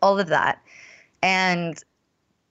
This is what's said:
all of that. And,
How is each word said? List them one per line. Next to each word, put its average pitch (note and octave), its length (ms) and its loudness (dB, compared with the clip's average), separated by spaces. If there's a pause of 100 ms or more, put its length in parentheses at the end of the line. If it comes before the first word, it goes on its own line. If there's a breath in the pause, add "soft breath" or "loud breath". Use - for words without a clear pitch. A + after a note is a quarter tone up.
all G3 180 2
of F#3 80 -2
that. D3+ 320 0 (600 loud breath)
And, F3+ 560 0 (720)